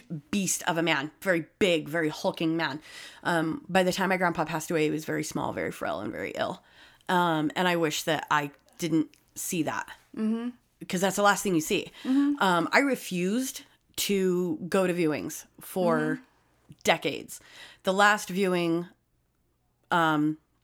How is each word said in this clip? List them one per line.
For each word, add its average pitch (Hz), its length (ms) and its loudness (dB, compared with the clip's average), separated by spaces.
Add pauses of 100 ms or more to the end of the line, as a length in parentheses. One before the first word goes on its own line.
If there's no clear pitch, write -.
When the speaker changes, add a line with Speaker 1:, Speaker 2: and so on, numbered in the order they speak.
(320)
Speaker 1:
beast 196 360 -2
of 170 100 0
a 170 40 0
man, 151 300 0 (100)
very 170 240 0 (140)
big, 170 280 2
very 156 220 0
hulking 165 480 -2
man. 151 220 -4 (440)
Um, 165 460 0
by 185 140 4
the 180 80 2
time 185 180 0
my 190 80 2
grandpa 175 280 0
passed 160 260 -6
away, 156 140 2
he 151 60 2
was 156 140 -4
very 156 180 -4
small, - 300 -4
very - 180 -4
frail, 87 280 -6
and 101 120 -8
very 87 240 -8
ill. - 280 -4 (460)
Um, 165 460 2
and 180 120 0
I 175 80 2
wish 160 280 0
that 156 280 0
I 147 180 2 (300)
didn't 160 300 0 (260)
see - 280 -4
that. 120 240 -6 (280)
Speaker 2:
Mm-hmm. 226 340 -2 (400)
Speaker 1:
'Cause 180 120 0
that's 190 140 0
the 202 80 0
last 202 200 4
thing 196 120 0
you 156 60 2
see. 170 300 -2 (120)
Speaker 2:
Mm-hmm. 285 380 2
Speaker 1:
Um, 175 300 2
I 214 80 4
refused 247 840 -2 (360)
to 185 600 0 (100)
go 190 200 2
to 180 60 2
viewings 151 520 -2 (160)
for 170 380 0
Speaker 2:
Mm-hmm. 156 220 -2 (640)
Speaker 1:
decades. - 560 -2 (440)
The 190 100 0
last 208 360 4
viewing, 175 580 2 (1040)
um, 156 460 2 (260)